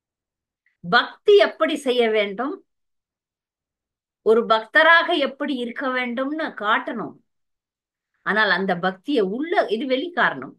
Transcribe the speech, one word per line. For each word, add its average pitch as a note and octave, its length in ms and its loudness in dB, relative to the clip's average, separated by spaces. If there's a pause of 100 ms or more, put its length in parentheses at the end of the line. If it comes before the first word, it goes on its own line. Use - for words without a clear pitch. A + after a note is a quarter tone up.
(840)
பக்தி B3 540 2
எப்படி D#4+ 400 2
செய்ய B3 320 0
வேண்டும், G#3+ 460 -2 (1700)
ஒரு A3 200 4
பக்தராக D#4 600 4 (200)
எப்படி C#4+ 300 -6
இருக்க A#3+ 320 -8
வேண்டும்னு B3+ 560 -4 (160)
காட்டணும். A3+ 540 -4 (1120)
ஆனால் G3+ 320 0
அந்த F#3+ 160 -2 (120)
பக்தியை G#3 380 -2 (120)
உள்ள, D#4+ 180 -6 (140)
இது A3+ 200 -4
வெளி C4 240 -2
காரணம். D#3+ 480 -4